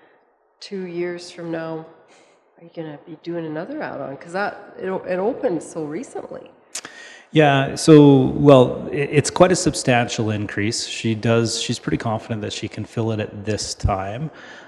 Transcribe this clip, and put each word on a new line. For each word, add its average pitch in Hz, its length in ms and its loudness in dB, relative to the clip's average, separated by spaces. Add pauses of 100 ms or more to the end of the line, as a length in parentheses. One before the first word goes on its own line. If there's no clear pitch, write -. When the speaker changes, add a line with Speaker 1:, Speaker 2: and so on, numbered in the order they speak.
(600)
Speaker 1:
two 190 260 -10
years 175 420 -8
from 170 220 -12
now, 160 340 -8 (720)
are - 60 -20
you 170 100 -20
gonna 156 320 -12
be 160 200 -18
doing 170 200 -8
another 185 380 -8
add-on? 135 340 -10
'Cause 170 160 -18
that, - 460 -8
it, 190 100 -8
it 185 300 -6
opened 196 420 -2
so - 220 -12
recently. - 680 -12 (800)
Speaker 2:
Yeah, 139 420 2
so, 143 520 8 (100)
well, 135 560 6
i-, - 20 -6
it's 143 360 0
quite 180 200 4
a 180 60 2
substantial 120 760 -2
increase. 104 560 -4
She 113 300 -4
does, 117 440 0
she's - 200 -6
pretty 151 160 -2
confident 110 460 -6
that 104 100 -8
she - 160 -8
can 107 160 -10
fill 113 260 -4
it 110 80 -2
at 104 260 -8
this - 300 -4
time. 104 560 -4 (380)